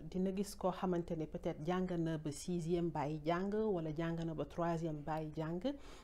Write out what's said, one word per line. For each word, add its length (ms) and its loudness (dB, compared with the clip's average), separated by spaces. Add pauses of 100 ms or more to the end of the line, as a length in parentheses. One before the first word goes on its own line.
(100)
dina 260 2
gis 180 -2
koo 160 0
xamante 460 2
ne 80 0
peut-être 420 -4
jàng 300 2
na 220 2
ba 120 -4
sixième 600 0
bàyyi 340 0
jàng, 300 2
wala 420 2
jàng 300 0
na 80 -2
ba 100 0
troisième 560 0
bàyyi 340 -2
jàng, 260 -2 (440)